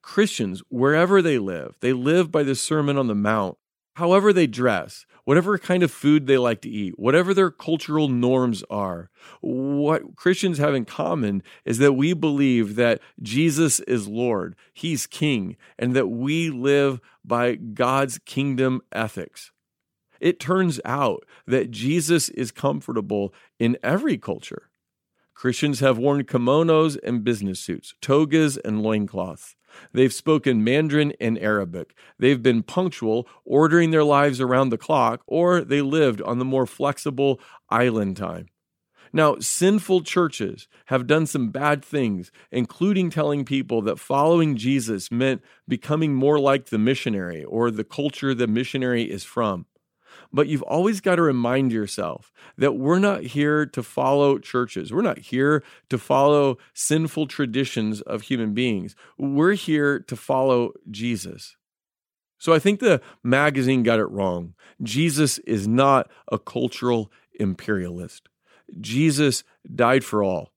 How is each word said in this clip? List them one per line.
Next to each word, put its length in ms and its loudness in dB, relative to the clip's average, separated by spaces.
Christians, 680 -2
wherever 520 4
they 160 2
live, 440 -6
they 120 2
live 380 2
by 120 2
the 120 0
Sermon 420 0
on 100 0
the 80 0
Mount. 420 0
However 380 4
they 140 4
dress, 580 -2
whatever 360 2
kind 240 0
of 80 0
food 340 2
they 120 4
like 240 0
to 80 -12
eat, 280 -6
whatever 360 2
their 180 2
cultural 580 -2
norms 600 0
are, 400 -6
what 760 -2
Christians 420 0
have 160 2
in 120 -2
common 580 -4
is 140 -2
that 160 6
we 200 2
believe 640 0
that 260 2
Jesus 600 2
is 260 -2
Lord, 480 -4
He's 320 -6
King, 520 -4
and 180 -2
that 120 2
we 420 -2
live 500 0
by 320 0
God's 680 -2
kingdom 560 -2
ethics. 600 -10
It 200 0
turns 440 -2
out 400 -2
that 240 0
Jesus 600 0
is 220 -8
comfortable 800 -4
in 240 0
every 340 -2
culture. 520 -12
Christians 460 -2
have 160 4
worn 260 0
kimonos 800 2
and 200 -2
business 360 -2
suits, 420 -10
togas 560 2
and 240 -4
loincloths. 760 -4
They've 220 4
spoken 500 2
Mandarin 560 2
and 200 -2
Arabic. 580 -4
They've 240 4
been 180 4
punctual, 680 -4
ordering 460 4
their 140 2
lives 360 2
around 300 2
the 80 -2
clock, 480 -2
or 360 2
they 200 0
lived 400 0
on 160 -4
the 80 -2
more 220 0
flexible 720 -2
island 460 0
time. 340 -10
Now, 280 2
sinful 600 0
churches 680 -4
have 220 -2
done 180 2
some 240 -4
bad 340 -2
things, 480 -4
including 580 0
telling 360 -2
people 360 -2
that 180 -4
following 560 2
Jesus 560 -2
meant 300 0
becoming 460 -2
more 260 2
like 260 2
the 120 -4
missionary 640 -2
or 280 -2
the 120 -6
culture 520 -4
the 120 -2
missionary 600 -2
is 140 -10
from. 420 -4
But 160 2
you've 160 -4
always 380 0
got 140 0
to 80 2
remind 480 0
yourself 600 -6
that 160 2
we're 260 2
not 240 0
here 440 0
to 160 -8
follow 540 2
churches. 540 -4
We're 100 -2
not 180 -2
here 440 0
to 80 -2
follow 600 2
sinful 540 -2
traditions 720 -4
of 220 -8
human 300 -2
beings. 420 -2
We're 360 2
here 460 0
to 160 -12
follow 580 0
Jesus. 640 -8
So 140 2
I 60 6
think 200 0
the 220 2
magazine 600 2
got 160 2
it 60 0
wrong. 480 -4
Jesus 580 0
is 280 -2
not 420 2
a 80 -2
cultural 720 -4
imperialist. 920 -6
Jesus 640 0
died 300 4
for 200 0
all. 340 -4